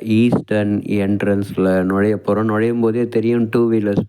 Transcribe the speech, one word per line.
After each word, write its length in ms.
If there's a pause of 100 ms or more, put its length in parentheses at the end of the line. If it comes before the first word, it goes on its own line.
ஈஸ்டர்ன் 840
என்ட்ரன்ஸ்ல 960
நுழைய 420
போறோம். 180
நுழையும் 360
போதே 280
தெரியும், 420
டூ 220
வீலர்ஸ் 380